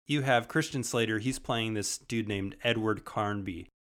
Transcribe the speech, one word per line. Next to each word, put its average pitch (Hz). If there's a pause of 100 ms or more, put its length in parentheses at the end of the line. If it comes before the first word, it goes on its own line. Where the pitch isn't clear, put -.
you 147
have 120
Christian 151
Slater. 110
He's 127
playing 113
this -
dude 110
named 98
Edward 110
Carnby. 101 (180)